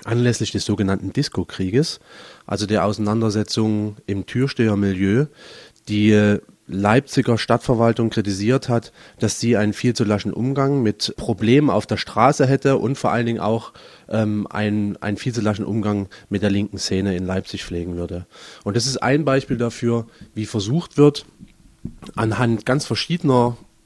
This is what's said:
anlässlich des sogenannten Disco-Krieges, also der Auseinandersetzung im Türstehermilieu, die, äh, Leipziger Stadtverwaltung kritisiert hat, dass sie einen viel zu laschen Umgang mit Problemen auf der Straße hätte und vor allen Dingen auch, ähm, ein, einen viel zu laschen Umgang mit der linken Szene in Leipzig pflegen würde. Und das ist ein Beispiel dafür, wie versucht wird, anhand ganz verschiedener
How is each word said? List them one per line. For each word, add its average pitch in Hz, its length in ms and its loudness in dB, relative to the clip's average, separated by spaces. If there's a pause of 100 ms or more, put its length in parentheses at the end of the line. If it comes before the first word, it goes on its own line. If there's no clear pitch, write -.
anlässlich 117 480 0
des 101 120 -4
sogenannten 98 480 -2
Disco-Krieges, 104 880 -2 (460)
also 101 180 -4
der 98 220 2
Auseinandersetzung 107 1080 0 (100)
im 98 180 -4
Türstehermilieu, 104 1000 2 (640)
die, 104 240 4
äh, 104 280 6 (280)
Leipziger 107 680 2
Stadtverwaltung 117 720 2
kritisiert 104 600 -2
hat, 120 240 -2 (260)
dass - 220 -2
sie 117 160 2
einen 104 160 2
viel 123 220 0
zu 120 100 0
laschen 101 280 0
Umgang 135 500 0
mit - 340 -2
Problemen 117 520 2
auf 104 180 0
der 107 100 -2
Straße 131 500 2
hätte 135 320 2
und 131 180 -2
vor - 140 -2
allen 117 160 0
Dingen 117 140 -2
auch, 110 320 -2 (360)
ähm, 107 400 -2
ein, 104 540 -2
einen 104 140 -4
viel 120 180 -6
zu 117 60 -2
laschen 104 240 -2
Umgang 104 440 -2 (220)
mit 101 120 -2
der 101 80 0
linken 101 280 -2
Szene 95 380 -2
in 92 100 -4
Leipzig 95 380 -6
pflegen 87 320 -8
würde. 87 300 -8 (360)
Und 104 140 -4
das 120 100 0
ist 135 160 -4
ein 143 220 2
Beispiel 135 320 0
dafür, 117 500 -2 (280)
wie 110 120 -4
versucht 113 500 -2
wird, 143 300 6 (880)
anhand 113 500 0
ganz 143 220 0
verschiedener 123 720 2 (300)